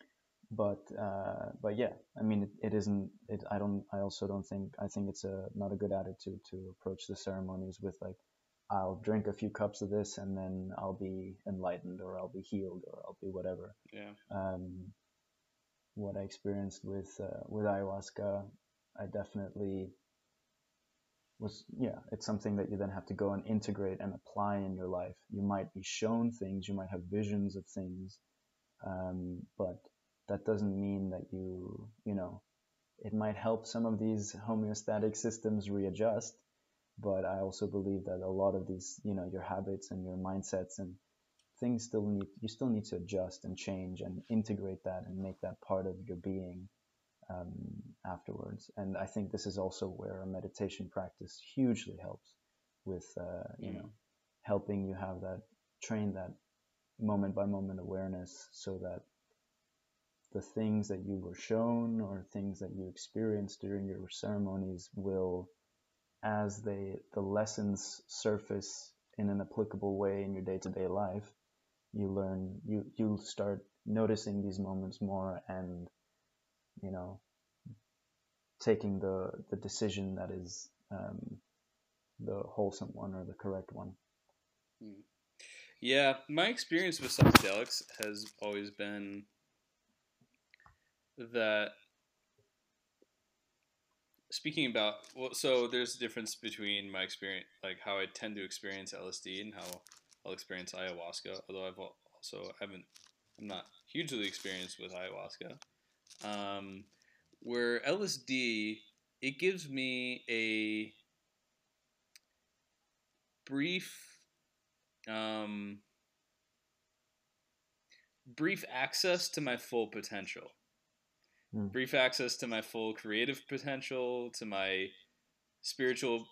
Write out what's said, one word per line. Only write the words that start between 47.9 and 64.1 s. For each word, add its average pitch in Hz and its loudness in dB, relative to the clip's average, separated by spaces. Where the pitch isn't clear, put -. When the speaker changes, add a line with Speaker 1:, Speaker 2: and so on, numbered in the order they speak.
Speaker 1:
afterwards. - -8
And 95 -2
I 98 -2
think 101 -2
this - -2
is 98 -2
also 95 0
where 98 -6
a 95 -6
meditation 92 -4
practice - -6
hugely 120 4
helps - -10
with, 92 -4
uh, 90 -4
you 95 -6
Speaker 2:
Mm. - -6
Speaker 1:
know, 107 -8
helping 101 2
you 95 -2
have 92 -4
that, 92 -4
train 104 2
that 92 -4
moment 101 4
by 98 6
moment 98 0
awareness, 95 -4
so 95 -4
that 90 -6
the 98 -2
things 107 2
that 95 -2
you 98 -2
were 90 -6
shown 113 2
or 98 -2
things 98 -2
that 92 -6
you 95 -4
experienced 104 -2
during 98 -2
your 95 -4
ceremonies 98 -2